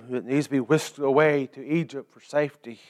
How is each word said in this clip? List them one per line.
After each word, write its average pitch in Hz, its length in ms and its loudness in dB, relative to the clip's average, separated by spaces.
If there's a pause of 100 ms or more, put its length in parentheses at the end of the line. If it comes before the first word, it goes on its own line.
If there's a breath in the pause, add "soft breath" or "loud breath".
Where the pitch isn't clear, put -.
who 127 120 -4
needs 135 240 -2
to - 60 -14
be 139 100 2
whisked 151 360 0
away 143 500 2
to 131 180 -16
Egypt 139 480 -4
for - 80 -20
safety. 143 580 -4 (100)